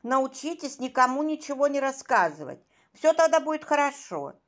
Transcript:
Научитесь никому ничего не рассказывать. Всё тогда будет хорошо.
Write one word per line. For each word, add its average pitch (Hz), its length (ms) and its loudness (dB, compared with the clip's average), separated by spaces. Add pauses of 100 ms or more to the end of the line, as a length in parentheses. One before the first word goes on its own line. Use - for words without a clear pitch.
Научитесь 269 760 -4
никому 254 440 2
ничего 294 460 -2
не 277 120 0
рассказывать. 165 840 -2 (300)
Всё 320 180 2
тогда 320 260 4
будет 311 260 -2
хорошо. 277 680 -2 (140)